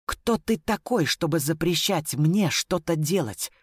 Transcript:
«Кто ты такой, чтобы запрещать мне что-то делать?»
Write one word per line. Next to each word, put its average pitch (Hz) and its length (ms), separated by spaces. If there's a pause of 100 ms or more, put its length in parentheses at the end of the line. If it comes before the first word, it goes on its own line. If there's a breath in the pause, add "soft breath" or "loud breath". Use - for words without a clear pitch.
«Кто - 320
ты - 200
такой, 214 480
чтобы 165 340
запрещать 160 760
мне 156 380
что-то - 440
делать?» 156 560 (120)